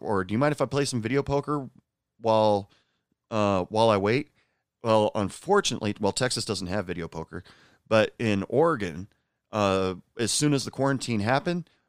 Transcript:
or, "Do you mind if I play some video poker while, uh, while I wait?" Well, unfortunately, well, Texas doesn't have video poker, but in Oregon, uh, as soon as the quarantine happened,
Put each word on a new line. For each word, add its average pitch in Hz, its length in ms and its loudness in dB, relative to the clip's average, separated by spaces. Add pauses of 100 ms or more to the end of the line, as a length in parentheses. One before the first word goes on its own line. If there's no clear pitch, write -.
or, 98 220 -2
"Do 92 100 -10
you 110 60 0
mind 147 140 2
if - 80 -4
I 143 60 0
play 143 180 -2
some 127 160 -4
video 123 220 -2
poker 143 480 -4 (500)
while, 107 500 4 (600)
uh, 101 340 0
while 110 240 4
I 107 80 6
wait?" 104 340 0 (520)
Well, 110 320 4
unfortunately, 107 840 -2
well, 101 140 0
Texas - 320 -4
doesn't 95 220 -6
have 92 200 -4
video 85 220 -8
poker, 80 340 -12 (460)
but 110 300 2
in 104 300 0
Oregon, 104 600 -2 (440)
uh, 95 420 0 (240)
as 113 120 -2
soon 147 220 0
as 127 140 0
the 95 40 -10
quarantine 131 500 -2
happened, 147 480 -2 (200)